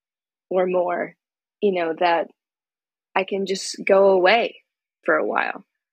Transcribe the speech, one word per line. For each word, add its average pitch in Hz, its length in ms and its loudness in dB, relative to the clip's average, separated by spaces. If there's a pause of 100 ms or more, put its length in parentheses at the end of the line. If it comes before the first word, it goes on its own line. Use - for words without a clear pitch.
(500)
or 180 160 0
more, 175 500 -4 (460)
you 202 120 2
know, 165 260 -2
that 170 300 0 (840)
I 190 120 -2
can 196 200 -6
just - 400 -8
go 196 260 6
away 190 520 2 (400)
for 160 120 0
a 156 100 -2
while. - 400 -4 (280)